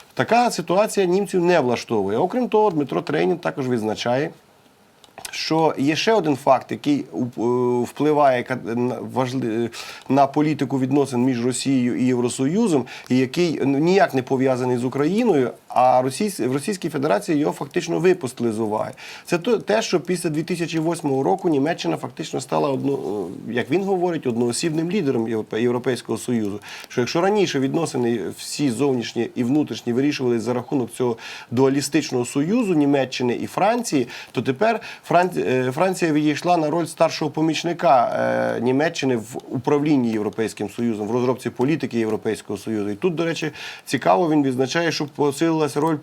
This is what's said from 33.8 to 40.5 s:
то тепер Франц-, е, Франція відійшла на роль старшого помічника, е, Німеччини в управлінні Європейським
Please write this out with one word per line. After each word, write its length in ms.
то 100
тепер 400
Франц-, 300
е, 320
Франція 400
відійшла 460
на 120
роль 160
старшого 460
помічника, 840
е, 40
Німеччини 540
в 220
управлінні 640
Європейським 580